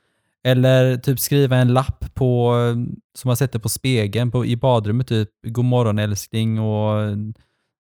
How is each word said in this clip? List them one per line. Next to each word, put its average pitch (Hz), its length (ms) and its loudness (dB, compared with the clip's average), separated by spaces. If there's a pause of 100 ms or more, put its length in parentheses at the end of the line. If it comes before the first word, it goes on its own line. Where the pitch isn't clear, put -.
(460)
Eller 127 500 4
typ 123 240 -2
skriva 139 360 2
en 123 180 4
lapp - 400 -2
på, 120 400 2 (640)
som - 100 -4
man 123 80 2
sätter 127 220 -2
på 110 100 -6
spegeln 113 640 -2
på, 120 160 -2
i 120 100 0
badrummet, 117 520 0
typ, 110 200 0 (180)
"God 120 180 -2
morgon, 120 340 2
älskling", 110 600 -2
och 107 560 -2 (680)